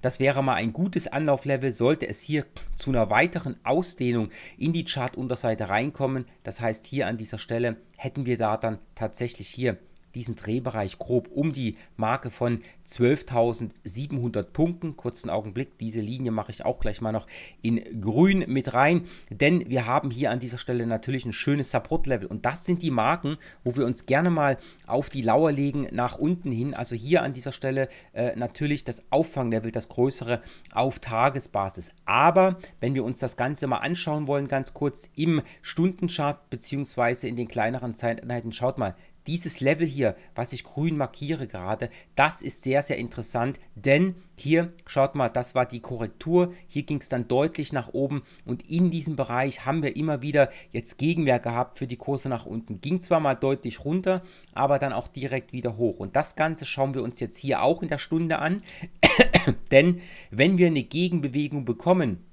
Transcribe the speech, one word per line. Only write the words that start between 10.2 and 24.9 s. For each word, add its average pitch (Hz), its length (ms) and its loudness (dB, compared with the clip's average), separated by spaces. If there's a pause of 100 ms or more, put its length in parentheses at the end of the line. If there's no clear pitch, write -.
Drehbereich 110 600 -4
grob - 320 0
um 151 220 0
die 131 240 -4 (220)
Marke 113 340 -2
von 120 300 -2 (240)
zwölftausendsiebenhundert 120 1700 0
Punkten. 170 420 -2
Kurzen - 340 -8
Augenblick, 107 480 -4
diese 113 220 -6
Linie 120 320 -4
mache 110 200 -4
ich - 120 -12
auch - 160 -2
gleich - 220 0
mal 110 100 -2
noch 110 160 -4 (340)
in 117 380 -2
grün 151 480 4
mit 123 260 -2
rein, 151 280 6 (280)
denn 147 400 2
wir 123 160 0
haben 131 260 0
hier 120 200 -2
an 123 80 0
dieser 120 180 -8
Stelle 120 300 -2
natürlich 123 380 -4
ein 113 80 -4
schönes 139 380 0
Support-Level 127 560 0
und - 180 -6
das 143 200 -2
sind 175 160 0
die 165 100 0
Marken, 143 440 0 (300)
wo 123 100 -2
wir 135 100 2
uns 123 200 -2
gerne 156 240 4
mal 147 280 2 (300)
auf 135 220 -2